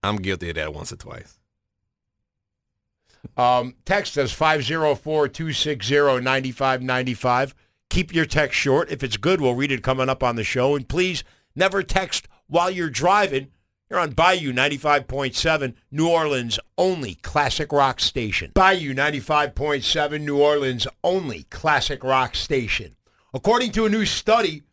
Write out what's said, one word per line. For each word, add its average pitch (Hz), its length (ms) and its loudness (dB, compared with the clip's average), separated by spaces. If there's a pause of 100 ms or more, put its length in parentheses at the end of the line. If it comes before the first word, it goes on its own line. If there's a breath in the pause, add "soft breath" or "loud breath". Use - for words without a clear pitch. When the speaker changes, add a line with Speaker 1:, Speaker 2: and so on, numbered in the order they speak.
Speaker 1:
I'm 101 140 -2
guilty 92 340 -4
of 82 60 -6
that 78 180 -4
once 73 180 -10
or - 40 -12
twice. - 420 -18 (2000 loud breath)
Speaker 2:
Um, 123 380 2 (100)
text 196 320 -2
us, 131 140 0
five 156 320 0
zero 151 320 0
four, 151 320 0
two 156 260 -6
six 131 320 -2
zero, 139 320 4
nine 131 340 0
five 131 300 0
nine 127 320 -2
five. 127 400 0 (360)
Keep 170 260 0
your 160 100 2
text 151 320 0
short. 143 320 2
If 139 140 -6
it's 113 140 -4
good, 175 220 2
we'll 131 140 2
read 139 180 -2
it 127 120 -4
coming 131 260 0
up 131 140 -2
on 117 140 0
the 110 60 -4
show. 131 320 0
And 135 140 -6
please, 180 340 -2 (320 soft breath)
never 190 280 0
text - 440 -4 (200)
while 170 240 2
you're 175 180 -2
driving. 143 600 2 (400)
You're 190 100 -2
on 156 120 -2
Bayou 165 420 2
ninety-five 143 540 0
point 131 280 -4
seven, 147 400 -2 (160)
New 156 160 0
Orleans' 147 500 0 (200)
only 165 380 0
classic 143 580 -2
rock 139 260 2
station. - 540 -4
Bayou 185 400 4
ninety-five 147 600 0
point 147 300 -2
seven, 151 420 -2
New 143 140 0
Orleans' 139 480 2 (160)
only 165 400 -2
classic 147 600 -2
rock 131 300 0
station. 117 600 -4 (380)
According 233 400 2
to 220 120 2
a 214 40 2
new 214 160 2
study 196 680 0